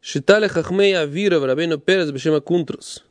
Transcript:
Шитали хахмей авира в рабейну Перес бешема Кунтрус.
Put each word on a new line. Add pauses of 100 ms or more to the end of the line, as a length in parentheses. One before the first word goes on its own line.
Шитали
хахмей
авира
в
рабейну
Перес
бешема
Кунтрус.